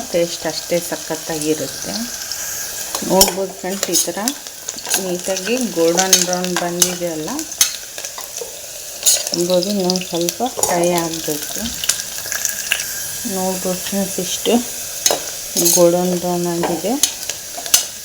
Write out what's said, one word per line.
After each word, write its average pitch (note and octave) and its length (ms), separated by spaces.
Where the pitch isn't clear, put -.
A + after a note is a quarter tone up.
ಟೇಸ್ಟ್ E3+ 380
ಅಷ್ಟೇ - 280
ಸಖತ್ತಾಗಿರುತ್ತೆ. D#3 1040
ನೋಡ್ಬೋದು F#3+ 500
ಫ್ರೆಂಡ್ಸ್, F#3+ 340
ಈ E3 120
ಥರ F3 120
ನೀಟಾಗಿ F#3 520
ಗೋಲ್ಡನ್ F3 400
ಬ್ರೌನ್ F3+ 240
ಬಂದಿದೆ F3 520
ಅಲ್ಲ, D#3 140
ನೋಡ್ಬೋದು, F3+ 440
ಇನ್ನೊಂದು F3+ 360
ಸ್ವಲ್ಪ F3 320
ಫ್ರೈ F3 220
ಆಗಬೇಕು. D#3+ 580
ನೋಡ್ಬೋದು F#3 500
ಫ್ರೆಂಡ್ಸ್, G3 400
ಇಷ್ಟು - 300
ಗೋಲ್ಡನ್ F3+ 360
ಬ್ರೌನ್ F3 220
ಆಗಿದೆ. E3+ 380